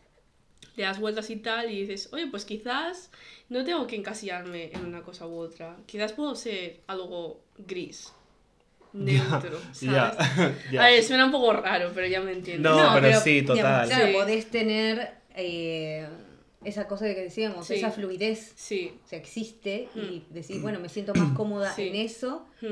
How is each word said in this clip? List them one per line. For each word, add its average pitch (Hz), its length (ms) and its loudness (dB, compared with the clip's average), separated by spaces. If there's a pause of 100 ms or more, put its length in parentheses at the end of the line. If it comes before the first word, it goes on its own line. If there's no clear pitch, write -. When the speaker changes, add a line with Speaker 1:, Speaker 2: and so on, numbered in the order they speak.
(760)
Speaker 1:
le 196 80 -6
das 196 160 -4
vueltas 214 320 -4
y 214 60 -8
tal, 226 340 -4
y 196 160 -4
dices, 196 260 -10
"Oye, 320 140 -6
pues 202 180 -10
quizás 269 640 -6 (400)
no 247 160 -4
tengo 320 220 -2
que 233 80 -8
encasillarme 180 760 -8
en 180 120 -10
una 175 160 -10
cosa 175 240 -16
u 170 140 -12
otra. 165 360 -12 (120)
Quizás 214 260 -6
puedo 294 220 -4
ser 185 500 -8
algo 175 560 -8 (160)
gris, 185 560 -12 (400)
Speaker 2:
<laughs> - 400 -20
Ya, 135 300 4 (180)
Speaker 1:
neutro", - 180 -8 (220)
Speaker 2:
ya, 131 320 4
Speaker 1:
¿sabes? 143 420 2 (100)
Speaker 2:
<laughs> 131 60 -10
ya. 131 140 4
Speaker 1:
A 247 40 10
ver, 240 140 8
suena 262 220 6
un 269 60 4
poco 247 220 4
raro, 185 420 0
pero 185 120 -2
ya 185 140 -2
me 190 100 -4
entiendes. 180 300 -6 (100)
Speaker 2:
No, 156 60 8 (120)
Speaker 3:
No, 143 40 8
Speaker 2:
pero 135 140 8
Speaker 3:
pero, - 140 10
Speaker 2:
sí, 147 200 6
Speaker 3:
digamos, 131 160 4
Speaker 2:
total. 120 300 4
Speaker 3:
claro, - 200 4
Speaker 1:
Sí. 196 60 4
Speaker 3:
podés 214 380 0
tener, 220 580 0 (260)
eh, 165 720 -6 (560)
esa 202 240 -6
cosa 208 180 -4
de 202 100 -2
que 190 60 -6
decíamos, 185 440 -6
Speaker 1:
Sí. - 100 -6
Speaker 3:
esa 214 160 -2
fluidez. 208 640 -4
Speaker 1:
Sí. - 380 -6 (100)
Speaker 3:
O - 40 -20
sea, 170 100 -12
existe 214 800 -8
y 220 40 -12
Speaker 1:
Mm. 180 340 -10
Speaker 3:
decís, 170 280 -10
"Bueno, 208 180 -4
me 175 100 -12
siento 202 260 -6
más 151 200 4
cómoda 202 400 -2
Speaker 1:
Sí. 202 120 -4
Speaker 3:
en 185 80 -6
eso 247 520 -6 (140)
Speaker 1:
Mm. 226 100 -8